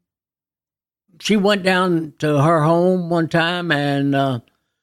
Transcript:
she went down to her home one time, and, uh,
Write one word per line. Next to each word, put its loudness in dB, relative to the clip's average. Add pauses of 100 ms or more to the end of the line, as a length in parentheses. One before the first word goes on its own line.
(1200)
she 0
went 0
down 0
to 0
her 2
home 2
one -2
time, -2
and, 0
uh, 0 (440)